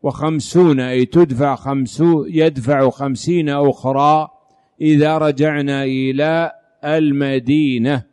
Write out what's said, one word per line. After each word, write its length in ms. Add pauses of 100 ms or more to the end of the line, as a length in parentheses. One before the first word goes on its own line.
وخمسون 760
أي 260
تدفع 500
خمسو-، 720
يدفع 640
خمسين 600
أخرى 760 (540)
إذا 360
رجعنا 680
إلى 680 (340)
المدينة 1300